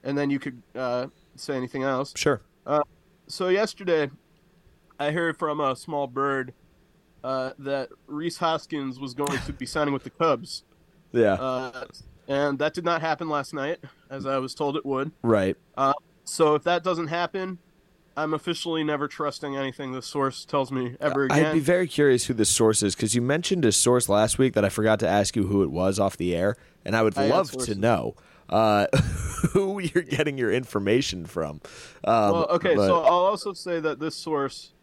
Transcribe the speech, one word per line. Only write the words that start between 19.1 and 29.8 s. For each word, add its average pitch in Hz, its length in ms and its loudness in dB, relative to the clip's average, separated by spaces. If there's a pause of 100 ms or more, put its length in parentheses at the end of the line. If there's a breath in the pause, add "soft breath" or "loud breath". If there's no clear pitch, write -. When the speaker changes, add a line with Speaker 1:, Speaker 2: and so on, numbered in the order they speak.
Speaker 1:
anything 135 360 -6
this 131 140 -10
source 135 400 -4
tells 135 260 -2
me 127 300 -4
ever 135 300 0
Speaker 2:
I'd 147 80 4
Speaker 1:
again. 160 160 4
Speaker 2:
be 165 40 4
very 175 280 2
curious 135 380 4
who 131 80 -4
this 110 160 2
source 110 340 4
is, 98 120 0
'cause 113 200 -2
you 120 60 2
mentioned 156 440 0
a 107 60 6
source 123 360 4
last 104 300 2
week 131 160 4
that 104 100 4
I 98 60 2
forgot 110 300 2
to 101 80 0
ask 101 280 2
you 107 120 2
who 98 160 4
it 69 80 0
was 95 280 0
off 98 180 2
the 87 180 -2
air, 98 200 0 (300 soft breath)
and 107 100 -2
I 113 60 2
would 110 160 2
Speaker 1:
I 135 100 0
got - 80 2
Speaker 2:
love 175 120 2
to - 60 -12
Speaker 1:
sources. 120 240 -6
Speaker 2:
know, 95 380 0 (340 soft breath)
uh, 104 420 4
<laughs> - 600 0
who 196 260 0
you're 175 240 0